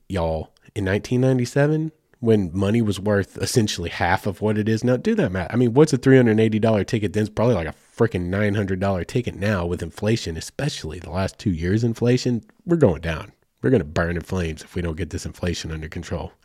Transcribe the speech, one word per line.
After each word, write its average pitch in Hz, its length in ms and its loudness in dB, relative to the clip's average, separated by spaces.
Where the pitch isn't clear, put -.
y'all. 82 400 -2
In 101 100 -2
nineteen 104 360 0
ninety-seven, 143 680 0
when 107 340 2
money 101 280 2
was 101 180 0
worth 101 380 0
essentially 101 520 0
half 92 360 0
of 98 160 -6
what 107 160 0
it 107 100 0
is 110 160 0
now, 123 140 2
do 220 180 0
that 143 160 0
math. 90 220 -4
I 110 40 0
mean, 120 160 2
what's 147 200 6
a 127 40 4
three 131 180 6
hundred 113 240 6
eighty 110 200 4
dollar 107 240 4
ticket? 104 300 -2
Then 107 80 0
it's 104 80 -2
probably, 113 260 0
like, 82 120 -2
a - 80 -10
freaking 98 320 0
nine 101 280 0
hundred 95 240 -2
dollar 95 240 0
ticket - 320 -4
now 98 300 -2
with 87 180 -4
inflation, 95 520 -2
especially 85 640 -8
the 82 120 -14
last 92 260 -4
two 104 140 -2
years 90 320 0
inflation. 120 600 0
We're 170 120 0
going 87 240 4
down. 82 320 -6
We're 123 80 0
gonna 113 140 4
burn 85 320 -2
in 82 80 -6
flames 82 400 -4
if - 120 -14
we 90 60 -4
don't 82 160 -4
get 82 120 -6
this - 160 -8
inflation 85 460 -6
under 80 180 -8
control. 85 420 -8